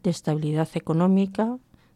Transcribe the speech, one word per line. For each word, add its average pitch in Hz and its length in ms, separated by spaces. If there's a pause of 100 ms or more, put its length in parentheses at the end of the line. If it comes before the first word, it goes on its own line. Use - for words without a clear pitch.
de 180 80
estabilidad 156 640
económica, 190 840 (380)